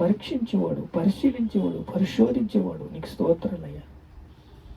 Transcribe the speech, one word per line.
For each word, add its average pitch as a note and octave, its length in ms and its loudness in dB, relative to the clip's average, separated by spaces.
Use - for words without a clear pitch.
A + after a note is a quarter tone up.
పరీక్షించేవాడు, F#3 800 0
పరిశీలించేవాడు, G3 960 0
పరిశోధించేవాడు, F#3+ 1160 2
నీకు D#3+ 140 -10
స్తోత్రాలయ్యా, E3 760 -2